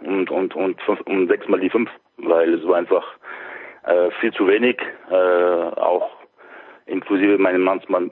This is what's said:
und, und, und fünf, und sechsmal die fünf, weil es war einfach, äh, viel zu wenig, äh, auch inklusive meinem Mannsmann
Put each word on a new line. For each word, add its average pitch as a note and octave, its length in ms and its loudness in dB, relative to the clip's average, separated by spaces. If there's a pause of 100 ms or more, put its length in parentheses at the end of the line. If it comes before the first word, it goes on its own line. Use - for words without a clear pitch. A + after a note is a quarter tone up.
und, F#2 300 -4
und, F#2 260 -4
und F#2 240 -4
fünf, G2+ 220 -2
und F#2 260 0
sechsmal G2 320 0
die F#2 80 0
fünf, A2+ 220 -2 (260)
weil E2 380 2
es D#2+ 120 -4
war F2 120 4
einfach, F2 260 0 (800)
äh, F2 260 2 (100)
viel A#2 120 -2
zu F#2+ 160 0
wenig, A#2 300 2 (320)
äh, F#2 40 0
auch F2 960 2 (800)
inklusive G2 520 2
meinem F#2 240 2
Mannsmann F#2 500 -2